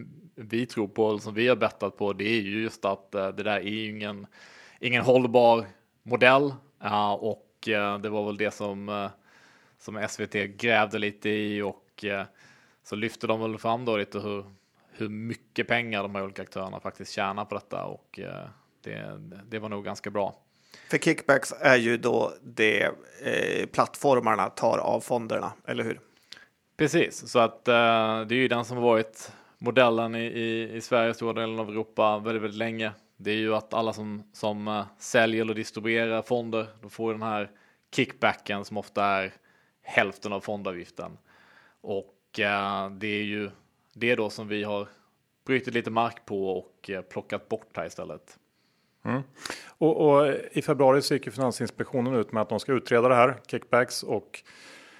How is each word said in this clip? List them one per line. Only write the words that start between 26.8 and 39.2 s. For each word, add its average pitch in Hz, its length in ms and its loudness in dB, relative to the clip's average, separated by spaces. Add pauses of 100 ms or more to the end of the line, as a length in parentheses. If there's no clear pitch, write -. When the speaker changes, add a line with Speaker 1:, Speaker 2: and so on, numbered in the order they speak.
Speaker 1:
så 123 120 2
att, 113 280 2
eh, 113 540 4
det 110 140 -2
är 127 40 2
ju 131 80 2
den 117 180 0
som 123 120 -8
har 120 60 0
varit 110 480 2 (260)
modellen 113 580 4
i, 117 100 -4
i, 113 500 -4
i 113 60 -8
Sverige, 117 320 2
stora 113 200 -4
delen 113 260 -4
av 107 100 -6
Europa, 107 500 0
väldigt, 110 240 -4
väldigt 107 140 -6
länge. 113 340 -4 (260)
Det 101 140 -4
är 107 40 0
ju 110 200 0
att 107 180 -4
alla 110 200 0
som, 107 300 -10 (100)
som, 104 340 -4
eh, 107 180 -2 (120)
säljer 113 440 2
eller 110 120 -2
distribuerar 113 680 -2
fonder, 113 460 -2 (140)
då 104 80 -20
får 113 220 -4
den 110 120 -6
här 104 280 -4 (440)
kickbacken 104 720 0
som 107 120 -10
ofta 101 280 -2
är 98 280 0 (480)